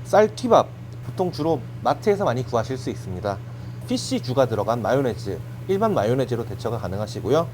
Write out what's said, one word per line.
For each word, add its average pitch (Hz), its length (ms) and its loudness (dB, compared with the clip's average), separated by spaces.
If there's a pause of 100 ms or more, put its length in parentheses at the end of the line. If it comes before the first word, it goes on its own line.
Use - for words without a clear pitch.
쌀 208 320 6
튀밥, 208 320 6 (360)
보통 180 280 -2
주로 151 280 0 (220)
마트에서 196 420 2
많이 123 220 2
구하실 123 320 -2
수 123 120 -4
있습니다. 98 480 -4 (500)
피쉬 254 320 -2
주가 123 260 4
들어간 110 360 0
마요네즈, 107 580 0 (260)
일반 196 280 2
마요네즈로 117 500 0
대처가 104 340 -4
가능하시고요. 107 760 -2